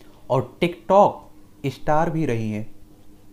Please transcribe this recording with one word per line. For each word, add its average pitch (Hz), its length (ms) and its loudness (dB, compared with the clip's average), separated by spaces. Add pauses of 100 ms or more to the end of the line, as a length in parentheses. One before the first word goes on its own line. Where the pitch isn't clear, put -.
(300)
और 127 340 -2
TikTok 190 480 4 (540)
स्टार 156 440 0
भी 160 160 -2
रही 113 260 -2
हैं। 107 260 -8 (540)